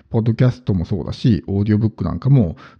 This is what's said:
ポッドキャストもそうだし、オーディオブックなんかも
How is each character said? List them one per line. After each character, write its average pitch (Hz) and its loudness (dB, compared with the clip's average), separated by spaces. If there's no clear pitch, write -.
ポ 120 0
ッ - -4
ド 117 0
キ 110 2
ャ 123 4
ス - -16
ト - -4
も 87 -2
そ 85 -6
う - -8
だ - -8
し、 - 0
オ 98 0
ー - 0
デ 107 0
ィ - 4
オ 107 2
ブ 110 0
ッ - 0
ク - -8
な - -4
ん - -8
か 127 -2
も 120 2